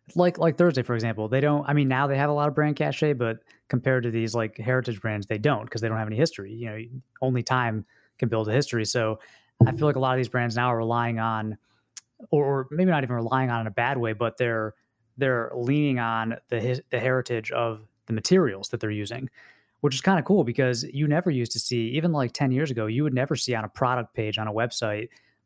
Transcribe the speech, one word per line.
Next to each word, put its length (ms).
like, 220
like 200
Thursday, 240
for 140
example, 340
they 100
don't, 280
I 60
mean, 140
now 200
they 100
have 120
a 40
lot 160
of 60
brand 200
cachet, 380
but 240
compared 340
to 80
these, 240
like, 220
heritage 440
brands, 260
they 100
don't, 320
'cause 120
they 60
don't 100
have 100
any 100
history. 360
You 160
know, 100
only 220
time 420
can 120
build 200
a 20
history. 340
So 340
I 60
feel 160
like 80
a 40
lot 140
of 40
these 120
brands 280
now 100
are 100
relying 420
on, 380
or, 140
or 260
maybe 200
not 120
even 120
relying 340
on 120
in 60
a 40
bad 260
way, 160
but 240
they're, 360
they're 380
leaning 440
on 360
the 100
his-, 300
the 100
heritage 520
of 340
the 60
materials 560
that 100
they're 120
using, 380
which 140
is 60
kinda 220
cool 200
because 420
you 220
never 240
used 220
to 60
see, 300
even, 220
like, 220
ten 180
years 200
ago, 160
you 160
would 100
never 220
see 200
on 100
a 40
product 440
page 240
on 100
a 60
website 560